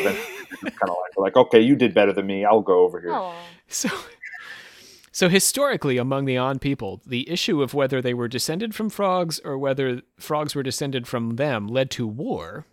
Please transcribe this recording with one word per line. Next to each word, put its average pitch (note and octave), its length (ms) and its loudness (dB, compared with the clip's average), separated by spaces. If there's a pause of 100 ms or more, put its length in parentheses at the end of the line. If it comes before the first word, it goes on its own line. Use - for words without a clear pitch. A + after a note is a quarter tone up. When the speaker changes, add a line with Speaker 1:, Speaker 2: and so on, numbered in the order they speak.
Speaker 1:
then - 100 0
Speaker 2:
<laughs> - 360 -12
Speaker 1:
it's - 100 -16
kinda G2+ 320 -4
like, F2+ 240 -8
like, G2 200 2
"Okay, B2 240 8
you C3+ 160 6
did A#2+ 180 4
better G2+ 180 6
than G2 140 0
me. G2 180 -2
I'll G#2+ 160 6
go F#2 240 4
over F2 160 0
here." F2 100 -6
Speaker 3:
Aw. F#3 240 -4 (340)
Speaker 2:
So, - 200 -6 (1200)
so F3+ 180 2
historically, G3 680 2
among C3+ 300 0
the C3 100 0
An C3 220 0
people, A2+ 480 -4
the B2+ 240 -4
issue E3 320 0
of B2+ 100 -4
whether C3+ 300 0
they B2 100 0
were A#2+ 160 -2
descended E3 460 -4
from G#3+ 160 -4
frogs F3+ 500 -2
or C#3+ 160 -8
whether C3+ 460 -2 (160)
frogs D3+ 360 -4
were C#3+ 80 -4
descended C3 460 -4
from A#2 280 -4
them B2 300 -2
led C3 260 -2
to A#2+ 140 -4
war A2 680 -8